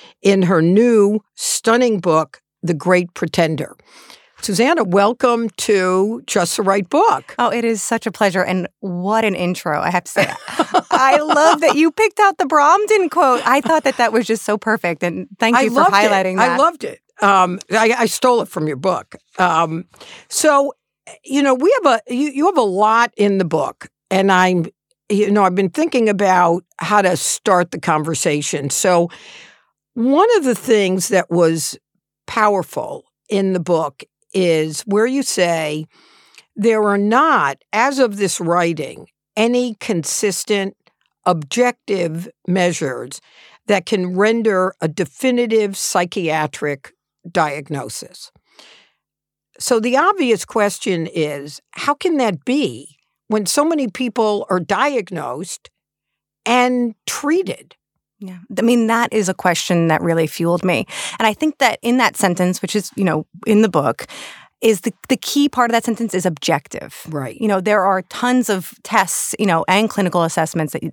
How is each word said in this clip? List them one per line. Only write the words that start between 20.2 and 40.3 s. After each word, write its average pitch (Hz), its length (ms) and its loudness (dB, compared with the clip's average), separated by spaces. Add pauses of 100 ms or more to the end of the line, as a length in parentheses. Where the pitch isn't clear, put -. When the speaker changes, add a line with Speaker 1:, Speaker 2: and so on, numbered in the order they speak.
Speaker 1:
so, 277 460 2 (500)
you 277 180 -2
know, 277 120 4
we 302 280 2
have 247 280 4
a, 247 40 -6
you, 285 180 -2
you 277 160 -2
have 370 100 0
a 247 60 4
lot 214 520 2
in 202 220 2
the 185 80 0
book, 147 420 -4 (240)
and 190 180 2
I'm, 185 360 4 (420)
you 202 240 2
know, 208 140 4
I've 180 100 2
been 190 140 2
thinking 262 400 0
about 180 560 2 (140)
how 202 220 2
to 185 140 2
start 180 560 0
the 170 80 -8
conversation. 151 920 -2
So 175 380 2 (840)
one 277 420 2
of 349 80 0
the 247 120 0
things 190 540 0
that 175 220 0
was 165 460 0 (500)
powerful - 800 -2 (240)
in 196 240 0
the 180 80 -2
book 160 420 -4 (320)
is 160 520 0
where 214 180 2
you 262 160 -2
say, 160 640 -2 (720)
"There 220 300 2
are 202 120 2
not, 208 640 2 (100)
as 262 280 0
of 214 180 0
this 202 240 -2
writing, 170 640 -2 (320)
any 240 380 0
consistent 196 1000 -4 (520)